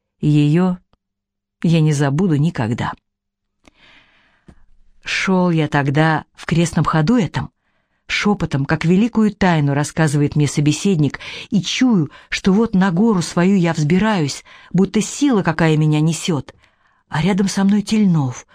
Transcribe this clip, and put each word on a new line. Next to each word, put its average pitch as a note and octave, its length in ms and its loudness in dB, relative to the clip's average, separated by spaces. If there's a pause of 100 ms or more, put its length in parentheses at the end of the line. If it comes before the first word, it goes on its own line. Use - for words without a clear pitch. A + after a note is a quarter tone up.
(200)
Её D#3 580 2 (840)
я E3 200 2
не D#3 120 2
забуду D3 420 0
никогда. C#3 580 -2 (2000)
Шёл F3+ 460 0
я D#3 180 0
тогда D3 680 0
в - 120 -18
крестном E3 400 0
ходу D#3+ 300 0
этом, D3 360 -2 (540)
шёпотом, D#3+ 600 -2
как D#3+ 200 -2
великую G#3 480 2
тайну D#3 400 0
рассказывает D3 600 -2
мне D3 120 2
собеседник, D3+ 720 0 (300)
и G3 120 0
чую, G#3 500 0 (180)
что - 240 0
вот A3 220 0
на F#3+ 160 2
гору G3 300 2
свою F#3+ 340 0
я E3+ 180 2
взбираюсь, E3 680 0 (280)
будто G3 300 0
сила C4 400 0
какая D#3+ 360 0
меня D3+ 220 2
несёт. D#3 540 -4 (540)
А D3+ 140 -6
рядом G3 260 0
со G3 160 -2
мной G3+ 180 2
Тельнов, F3 720 0